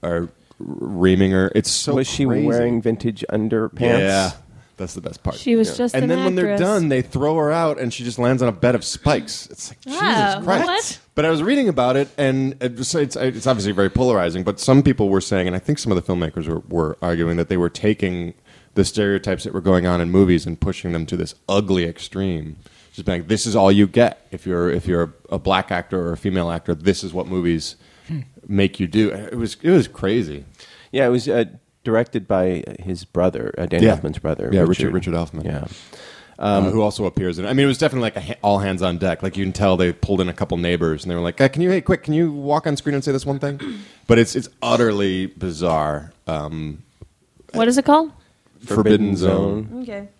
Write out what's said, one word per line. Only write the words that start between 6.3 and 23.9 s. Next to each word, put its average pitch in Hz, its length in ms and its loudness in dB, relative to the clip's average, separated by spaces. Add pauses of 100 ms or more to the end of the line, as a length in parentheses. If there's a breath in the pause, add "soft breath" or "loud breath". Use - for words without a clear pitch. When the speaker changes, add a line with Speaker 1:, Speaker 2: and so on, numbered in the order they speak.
Speaker 1:
they're 185 180 0
Speaker 3:
actress. 190 140 0
Speaker 1:
done, 190 200 2
they 131 140 2
throw 143 340 -2
her 151 160 2
out 160 260 0
and 120 140 -4
she - 100 -10
just 120 160 -8
lands 123 240 2
on 123 60 2
a 117 40 0
bed 120 220 2
of 107 80 0
spikes. - 680 -4
It's - 200 -16
like, - 160 -20
Speaker 3:
Wow, 269 440 0 (100)
Speaker 1:
Jesus - 40 -10
Christ. 185 220 0
Speaker 3:
what? 370 320 -4 (160)
Speaker 1:
But 151 120 0
I 160 40 2
was 156 120 0
reading 254 260 2
about 131 280 2
it, 139 200 0
and 135 460 0
it's, 123 320 -4
it's, 143 200 0
it's 127 320 -4
obviously 107 260 0
very 95 180 2
polarizing, 92 520 0
but 95 160 -2
some 135 240 6
people 113 280 2
were 98 100 4
saying, 92 260 0
and 90 80 -2
I 92 40 -2
think 147 200 -4
some 110 140 -2
of 90 100 2
the 95 100 -2
filmmakers 85 360 -2
were, 80 120 -4
were 82 420 -2
arguing 85 340 0
that 85 140 -2
they 95 80 0
were 87 100 2
taking 90 640 -2 (400 soft breath)
the 95 140 4
stereotypes 98 580 -2
that - 80 -10
were 95 80 -4
going 90 260 4
on 87 140 2
in 85 100 0
movies 90 360 4
and 82 120 -8
pushing 92 340 -4
them 82 140 -2
to 90 100 -6
this 85 180 -6 (120)
ugly 95 380 2
extreme. 82 720 -6 (380 soft breath)
Just 90 100 -14
being 90 160 -2
like, 80 80 -10
"This 107 180 0
is - 80 -2
all 98 160 6
you 101 160 8
get 117 440 2